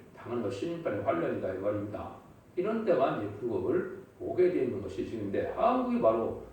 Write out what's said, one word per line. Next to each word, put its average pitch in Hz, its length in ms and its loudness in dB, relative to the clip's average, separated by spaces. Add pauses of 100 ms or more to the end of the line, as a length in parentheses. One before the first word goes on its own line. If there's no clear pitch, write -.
(160)
당하는 117 280 -4
것이 101 240 -4
심판의 165 340 -4
환란이다 98 540 0
이 - 20 -4
말입니다. 101 580 -4 (400)
이런 214 300 0
때가 160 320 4
이제 104 100 -4 (120)
불법을 - 580 0 (220)
오게 175 320 2
돼 135 140 2
있는 101 160 -2
것이 - 240 -6
지금인데, 107 520 -2
한국이 240 420 4
바로 - 540 2